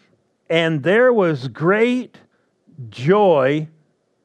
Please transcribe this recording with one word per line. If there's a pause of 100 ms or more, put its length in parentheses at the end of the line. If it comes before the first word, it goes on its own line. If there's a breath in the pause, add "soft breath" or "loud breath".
(500 soft breath)
"And
there
was
great (720)
joy (560)